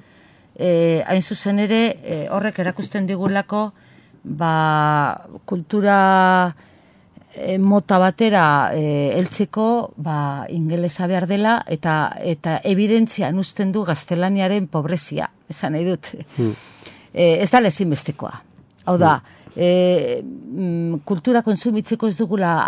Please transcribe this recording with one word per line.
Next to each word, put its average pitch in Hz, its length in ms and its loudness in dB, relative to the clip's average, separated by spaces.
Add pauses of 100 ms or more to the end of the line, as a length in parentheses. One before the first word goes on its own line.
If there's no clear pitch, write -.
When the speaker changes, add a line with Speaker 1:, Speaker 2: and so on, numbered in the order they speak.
(560)
Speaker 1:
eh, 170 500 2
hain 190 160 0
zuzen 202 380 -2
ere, 220 440 0
eh, - 260 -6
horrek 202 300 -4
erakusten 185 480 -4
digulako, 196 640 -2 (500)
ba, 151 1000 0 (240)
kultura, 190 1120 4 (760)
eh, - 240 -4
mota 196 400 4
batera, 185 760 4
eh, 147 440 0
heltzeko, 220 800 -2
ba, 143 520 -4
ingelesa 170 580 -2
behar 180 200 0
dela, 208 400 0
eta, 156 540 -2
eta 160 420 -4
evidentzian 208 760 0
uzten 190 320 -4
du 214 140 -2
gaztelaniaren 185 800 -2
pobrezia, 156 640 -4 (200)
esan 151 240 -6
nahi 165 120 -2
dut. 180 240 -4 (280)
Speaker 2:
Hmm. 113 160 0 (600)
Speaker 1:
Eh, 170 280 2
ez 196 100 0
da 254 80 6
ezinbestekoa. 175 840 -2 (440)
Hau 180 120 2
da, 160 200 4
Speaker 2:
Hmm. - 160 -16 (240)
Speaker 1:
eh, 175 640 2
mm, 170 800 -4
kultura 233 380 0
kontsumitzeko 220 640 -2
ez 196 100 -2
dugula 180 500 0